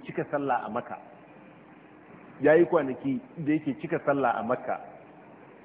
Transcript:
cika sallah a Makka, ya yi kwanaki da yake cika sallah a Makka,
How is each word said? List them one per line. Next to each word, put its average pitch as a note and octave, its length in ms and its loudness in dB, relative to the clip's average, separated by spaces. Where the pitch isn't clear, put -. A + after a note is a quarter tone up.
cika - 260 -4
sallah C#3 360 0
a - 20 -8
Makka, G#2+ 300 -6
ya C#3+ 140 6
yi E3+ 120 8
kwanaki C3+ 540 0
da D3+ 160 0
yake D3+ 280 0
cika E3 240 -4
sallah C3+ 320 2
a G#2 60 -4
Makka, A2+ 340 -2